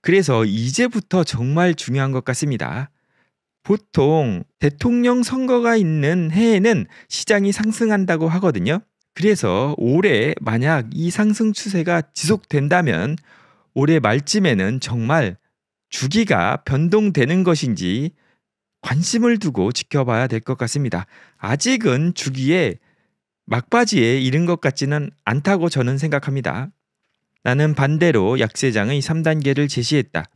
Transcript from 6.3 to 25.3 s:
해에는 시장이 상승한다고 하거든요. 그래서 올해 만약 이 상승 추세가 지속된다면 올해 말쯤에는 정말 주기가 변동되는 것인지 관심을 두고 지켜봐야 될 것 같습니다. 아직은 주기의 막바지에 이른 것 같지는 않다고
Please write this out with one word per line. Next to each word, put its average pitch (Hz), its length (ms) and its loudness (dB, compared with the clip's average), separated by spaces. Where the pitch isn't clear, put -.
해에는 208 540 2
시장이 202 440 0
상승한다고 202 760 0
하거든요. 160 540 0
그래서 143 640 0
올해 139 640 2
만약 120 520 0
이 165 180 -2
상승 214 420 0
추세가 175 480 -2
지속된다면 147 1000 0
올해 147 260 4
말쯤에는 127 840 0
정말 120 560 -2
주기가 135 760 0
변동되는 170 800 0
것인지 131 680 -2
관심을 226 560 0
두고 123 340 -2
지켜봐야 127 560 -2
될 113 140 -4
것 131 160 -6
같습니다. 113 480 -4
아직은 160 760 0
주기의 135 640 -2
막바지에 135 760 2
이른 135 260 0
것 170 160 -2
같지는 143 480 -2
않다고 165 460 0